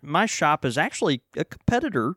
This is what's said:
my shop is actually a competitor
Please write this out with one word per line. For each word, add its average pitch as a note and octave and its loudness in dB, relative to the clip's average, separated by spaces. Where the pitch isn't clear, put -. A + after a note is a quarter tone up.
my D#3 0
shop D#3 0
is B2 -2
actually D3+ 0
a D3+ -2
competitor F#3 -2